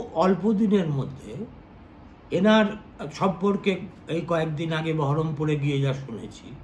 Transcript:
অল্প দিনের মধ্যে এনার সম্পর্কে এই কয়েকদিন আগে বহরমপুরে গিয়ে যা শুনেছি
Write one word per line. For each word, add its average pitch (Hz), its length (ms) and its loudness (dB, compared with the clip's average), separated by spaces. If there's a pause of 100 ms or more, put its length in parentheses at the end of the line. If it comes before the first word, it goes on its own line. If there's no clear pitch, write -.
(140)
অল্প 185 380 4
দিনের 196 360 4
মধ্যে 127 460 -4 (960)
এনার 214 340 6 (480)
সম্পর্কে 190 680 0 (280)
এই 165 200 -4
কয়েকদিন 160 440 -2
আগে 160 200 -2
বহরমপুরে 156 640 0
গিয়ে 143 240 0
যা 135 140 0
শুনেছি - 680 -12